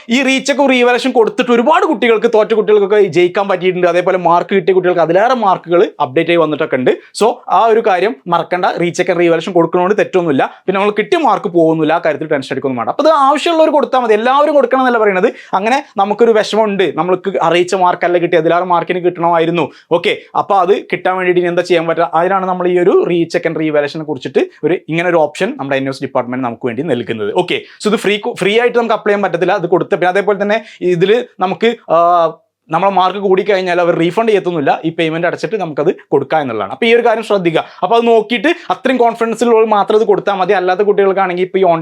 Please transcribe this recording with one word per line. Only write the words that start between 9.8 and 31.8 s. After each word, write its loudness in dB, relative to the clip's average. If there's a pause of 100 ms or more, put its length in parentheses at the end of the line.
തെറ്റൊന്നുമില്ല. 0 (220)
പിന്നെ -2
നമ്മൾ 0
കിട്ടിയ 0
മാർക്ക് 0
പോകുന്നില്ല, 2
ആ -4
കാര്യത്തിൽ -2
ടെൻഷൻ -4
അടിക്കൊന്നും -4
വേണ്ട. -4
അപ്പോൾ 0
ഇത് 6 (180)
ആവശ്യമുള്ളവർ 2
കൊടുത്താൽ 0
മതി, 2
എല്ലാവരും 2
കൊടുക്കണം 2
എന്നല്ല 2
പറയുന്നത്. 2 (300)
അങ്ങനെ 0 (240)
നമുക്കൊരു 2
വിഷമമുണ്ട്, 0 (140)
നമ്മൾക്ക് -2 (160)
അറിയിച്ച 2 (100)
മാർക്കല്ല 0
കിട്ടി, 2
അതിലേറെ 0
മാർക്കിന് -2
കിട്ടണമായിരുന്നു. 0 (320)
ഓക്കെ, -2 (280)
അപ്പോൾ 0
അത് 2 (180)
കിട്ടാൻ -2
വേണ്ടിയിട്ട് 0
ഇനി -2
എന്താ 0
ചെയ്യാൻ 2
പറ്റുക? -2 (120)
അതിനാണ് 0
നമ്മൾ -4 (100)
ഈ 2
ഒരു 2 (160)
റീചെക്ക് -2
and -6
റീവാലുവേഷനെ -2
കുറിച്ചിട്ട് -2 (240)
ഒരു, 0 (160)
ഇങ്ങനെ -2
ഒരു 2
ഓപ്ഷൻ -6
നമ്മുടെ -4
എൻ -4
എസ് -14
ഡിപ്പാർട്ട്മെന്റ് -4
നമുക്ക് -8
വേണ്ടി -6 (100)
നൽകുന്നത്. -2
എടുക്കുന്നത്. -6 (120)
ഓക്കെ, -4 (240)
so -4
ഇത് 0
ഫ്രീ 0 (100)
കു-, -6
ഫ്രീ 0
ആയിട്ട് 0
നമുക്ക് -2
അപ്ലൈ -2
ചെയ്യാൻ 0
പറ്റത്തില്ല, -2
അത് -4
കൊടുത്ത്. 0
പിന്നെ 2
അതേപോലെ 0
തന്നെ -2 (340)
ഇതില് 2 (260)
നമുക്ക്, -2 (260)